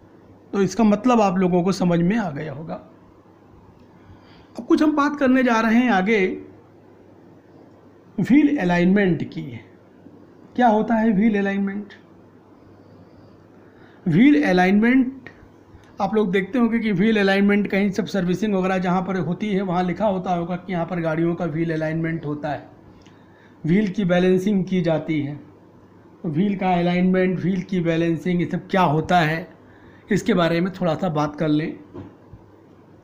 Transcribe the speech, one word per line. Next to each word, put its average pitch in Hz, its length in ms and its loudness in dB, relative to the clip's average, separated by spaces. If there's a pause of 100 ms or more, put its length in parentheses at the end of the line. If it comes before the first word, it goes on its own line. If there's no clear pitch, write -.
(520)
तो 196 100 0
इसका 196 220 0
मतलब 214 360 4
आप 190 180 2
लोगों 180 240 2
को 190 100 0
समझ 175 280 0
में 180 160 0
आ 196 140 -4
गया 147 220 -10
होगा। 156 220 -12 (1800)
अब - 100 -12
कुछ 330 160 2
हम 302 140 2
बात 294 220 -2
करने 262 240 2
जा 233 180 2
रहे 226 140 2
हैं 240 160 2
आगे 190 360 2 (1900)
व्हील 285 400 4
alignment 180 680 2
की। - 180 -12 (1120)
क्या 247 120 4
होता 220 260 2
है 226 180 2
व्हील 202 260 2
alignment? 196 540 -4 (2250)
व्हील 269 380 4
alignment 208 680 2 (880)
आप 196 140 -2
लोग 214 180 0
देखते 190 260 -2
होंगे 233 200 2
कि 214 140 -2
व्हील 214 280 2
alignment 202 460 2
कहीं 202 240 0
सब 196 160 -4
servicing 190 480 -2
वगैरह 190 240 0
जहाँ 180 240 0
पर 185 160 -4
होती 175 320 -4
है 196 120 0
वहाँ 185 220 -2
लिखा 180 220 -2
होता 190 280 -2
होगा 175 220 -4
कि 180 160 -10
यहाँ 170 140 -2
पर 175 140 -6
गाड़ियों 165 340 0
का 175 100 -6
व्हील 160 300 -4
alignment 160 520 -4
होता 147 220 -6
है, 139 200 -8 (960)
Wheel 196 220 2
की 196 160 -4
balancing 185 600 2
की 185 180 -2
जाती 156 380 -2
है। 139 140 -6 (880)
तो 190 60 -6
Wheel 190 280 0
का 185 160 0
alignment, 180 680 2
wheel 180 220 -2
की 185 180 -4
balancing, 165 600 0
ये 156 60 -2
सब - 220 -8
क्या 190 140 2
होता 160 380 2
है 160 280 -2 (640)
इसके 202 220 0
बारे 170 260 2
में 185 120 -2
थोड़ा 175 220 -2
सा 180 160 -4
बात 151 260 -4
कर 160 120 -2
लें। 151 240 -2 (1300)